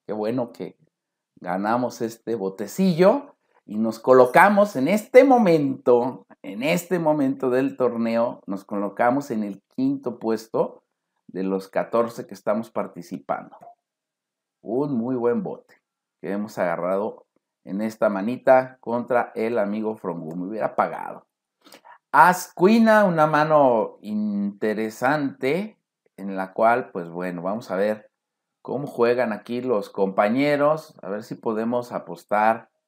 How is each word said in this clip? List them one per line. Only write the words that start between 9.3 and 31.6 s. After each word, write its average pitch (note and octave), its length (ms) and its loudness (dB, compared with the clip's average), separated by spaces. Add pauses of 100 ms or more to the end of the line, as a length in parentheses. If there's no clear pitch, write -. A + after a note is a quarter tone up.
en A2 120 -4
el G2 200 -10 (120)
quinto C3+ 440 -4
puesto A2+ 680 -4 (440)
de F#2 160 -8
los F#2+ 240 -4
catorce A2+ 580 -4
que - 80 -18
estamos A2 360 -4
participando. - 840 -10 (1040)
Un C3 380 -4
muy B2 180 -4
buen A#2 260 0
bote - 380 -12 (400)
que E2+ 100 -8
hemos G#2+ 280 -8
agarrado F#2 680 -4 (380)
en G2 160 -8
esta A2 300 -2
manita B2+ 680 0
contra A#2+ 540 -4
el A2+ 240 -4
amigo G#2+ 380 -4
Frongu. E2+ 400 -10
Me F2+ 100 -8
hubiera G#2+ 300 -6
pagado. - 500 -6 (840)
As E3+ 420 4
Quina, G#3+ 520 6
una D#3+ 200 2
mano D3 760 2
interesante A2 1700 -2 (460)
en G2 160 -10
la F#2+ 200 -8
cual, A#2 380 2
pues E2+ 180 -10
bueno, F2 320 -8
vamos G#2 280 -8
a F#2 60 -4
ver G#2+ 340 -2 (520)
cómo C#3 240 -8
juegan A#2+ 480 0
aquí A#2+ 260 -10
los A#2+ 300 -4
compañeros, C3+ 1120 -2
a F2+ 80 -12
ver G#2 120 -8
si - 120 -12
podemos A#2 580 -6